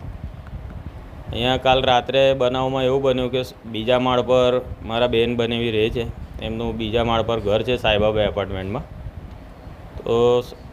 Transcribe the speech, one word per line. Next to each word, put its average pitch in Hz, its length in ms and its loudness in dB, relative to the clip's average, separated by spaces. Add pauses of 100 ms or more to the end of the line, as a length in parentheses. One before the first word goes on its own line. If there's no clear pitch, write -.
(1300)
અહીંયા 123 240 0
કાલ 131 260 4
રાત્રે 131 520 4
બનાવમાં 131 500 0
એવું 135 180 2
બન્યું 127 280 2
કે 127 120 0
સ-, - 120 -10 (120)
બીજા 113 320 0
માળ 127 240 2
પર 123 380 4 (220)
મારા 117 240 2
બેન 120 300 2
બનેવી 117 340 0
રહે 110 200 2
છે, 117 160 -4 (360)
એમનું 113 340 -4
બીજા 113 280 0
માળ 113 180 2
પર 113 180 0
ઘર 104 220 2
છે 123 140 0
સાંઈબાબા 107 460 2
એપાર્ટમેન્ટમાં. 98 600 -2 (1200)
તો 120 360 4
સ-, - 140 -10 (180)